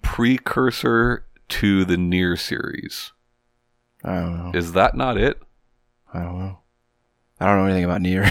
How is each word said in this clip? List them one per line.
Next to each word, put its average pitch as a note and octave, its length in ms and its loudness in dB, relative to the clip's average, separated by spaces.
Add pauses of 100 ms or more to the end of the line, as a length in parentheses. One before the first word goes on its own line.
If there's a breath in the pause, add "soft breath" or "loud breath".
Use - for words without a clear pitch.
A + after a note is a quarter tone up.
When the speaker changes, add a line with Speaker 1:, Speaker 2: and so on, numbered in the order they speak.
Speaker 1:
precursor A#2+ 1200 0 (240)
to G2 360 2
the F2+ 120 2
Nier F2+ 400 2
series? - 760 -8 (920)
Speaker 2:
I F2+ 160 -4
don't E2+ 160 -4
know. F2 220 -6
Speaker 1:
Is E2+ 140 -4
that F#2+ 220 4
not B2 220 -2
it? A2 240 0 (720)
Speaker 2:
I F2 100 -6
don't F2 160 -8
know. F#2+ 200 -10 (800)
I F#2 60 -2
don't G2+ 120 4
know F#2+ 60 2
anything F#2+ 200 2
about F2 180 0
Nier. F#2 280 2